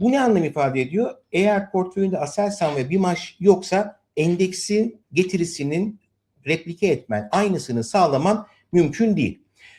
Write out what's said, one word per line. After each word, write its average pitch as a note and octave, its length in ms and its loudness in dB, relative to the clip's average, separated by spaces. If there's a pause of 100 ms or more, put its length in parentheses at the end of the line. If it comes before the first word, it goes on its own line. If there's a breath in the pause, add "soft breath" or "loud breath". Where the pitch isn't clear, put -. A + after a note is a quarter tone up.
Bu A#3 120 2
ne C#4 80 2
anlam G#3+ 240 2
ifade C#3 360 0
ediyor? F3 340 -2 (180)
Eğer G3 380 0
portföyünde F#3 480 -2
Aselsan E3 580 -2
ve C3 140 -4
bimaş F3+ 500 -2
yoksa F#3+ 600 2 (160)
endeksin F#3 840 0 (120)
getirisinin E3+ 880 -2 (460)
replike E3+ 400 -4
etmen, A2 460 -2
aynısını E3 520 0
sağlaman F3+ 600 2 (260 loud breath)
mümkün F3 440 2
değil. A2+ 280 -2 (340 soft breath)